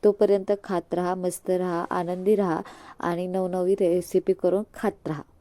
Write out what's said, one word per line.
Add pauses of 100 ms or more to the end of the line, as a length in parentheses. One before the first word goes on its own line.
तोपर्यंत (120)
खात
रहा,
मस्त
रहा,
आनंदी
रहा (380)
आणि
नवनवी
रेसिपी
करून (100)
खात
रहा (200)